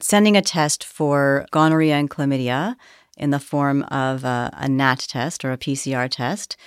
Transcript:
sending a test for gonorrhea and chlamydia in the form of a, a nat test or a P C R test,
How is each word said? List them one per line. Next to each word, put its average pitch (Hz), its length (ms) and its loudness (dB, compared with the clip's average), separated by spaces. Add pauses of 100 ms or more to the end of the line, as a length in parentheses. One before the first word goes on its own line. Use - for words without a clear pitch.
sending 208 340 6
a 190 60 4
test 151 420 -2
for 143 640 0
gonorrhea 160 440 4
and 147 160 0
chlamydia 139 640 -2 (400)
in 143 140 -2
the 143 80 2
form 143 460 -2
of 131 380 -2
a, 123 300 -2
a - 160 -6
nat 131 280 2
test 135 500 -6
or 131 60 -2
a 127 40 -6
P 135 180 -4
C 135 200 -6
R 127 120 -2
test, 135 600 -6